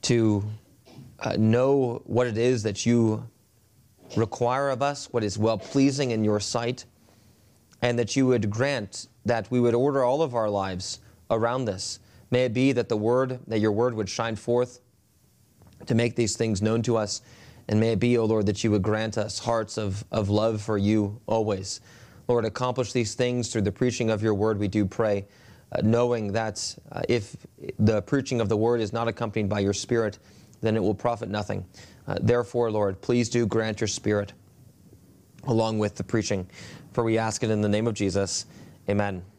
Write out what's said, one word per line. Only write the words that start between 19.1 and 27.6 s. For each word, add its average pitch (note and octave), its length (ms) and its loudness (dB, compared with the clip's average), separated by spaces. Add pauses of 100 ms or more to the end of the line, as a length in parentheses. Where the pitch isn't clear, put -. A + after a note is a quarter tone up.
us G#2 220 -4
hearts A2+ 380 -2
of, G#2 360 -4
of G#2 160 0
love G#2+ 320 2
for G#2+ 160 -2
you G#2 480 2
always. G#2 560 -2 (480)
Lord, A#2+ 160 2
accomplish B2 480 -2
these A#2 220 0
things B2 360 0
through A2 120 0
the G2+ 100 2
preaching A#2+ 360 0
of G#2+ 140 0
your A2 100 4
word, G#2 260 0
we G2+ 100 0
do G#2 160 2
pray, G2+ 400 -2 (480)
uh, - 100 -2
knowing A#2 480 2
that, A2 420 -4 (200)
uh, - 160 -6
if A2+ 260 0 (440)